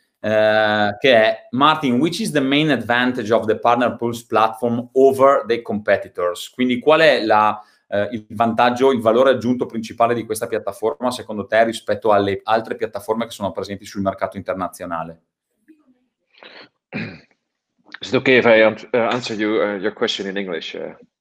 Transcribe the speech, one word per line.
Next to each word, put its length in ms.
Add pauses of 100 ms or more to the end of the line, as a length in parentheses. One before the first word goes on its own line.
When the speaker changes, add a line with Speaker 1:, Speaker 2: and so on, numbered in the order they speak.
(200)
Speaker 1:
eh, 800
che 160
è: 360
"Martin, 480
which 200
is 120
the 100
main 280
advantage 640
of 120
the 120
Partner 380
Pulse 320
platform 640
over 540
the 140
competitors?" 880
Quindi 300
qual 220
è 220
la, 380 (260)
eh, 240
il 180
vantaggio, 640
il 80
valore 300
aggiunto 380
principale 480
di 100
questa 220
piattaforma, 640
secondo 340
te, 180
rispetto 480
alle 320
altre 320
piattaforme 500
che 60
sono 200
presenti 340
sul 160
mercato 340
internazionale? 840 (2750)
Speaker 2:
Is 100
it 60
okay 240
if 60
I 160
an-, 320
uh, 200
answer 240
you, 240
uh, 160
your 160
question 340
in 80
English, 380
uh, 220 (260)